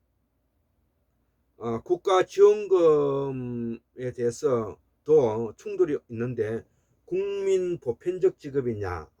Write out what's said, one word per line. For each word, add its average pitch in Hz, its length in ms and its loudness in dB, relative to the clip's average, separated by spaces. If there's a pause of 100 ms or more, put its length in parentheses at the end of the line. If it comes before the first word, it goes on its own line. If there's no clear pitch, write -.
(1600)
어, 117 260 -6
국가 180 440 2
지원금에 139 1900 2
대해서도 117 1400 0
충돌이 180 420 -2 (120)
있는데 113 540 -4 (420)
국민 190 720 -2
보편적 180 600 -2
지급이냐 104 720 -6 (120)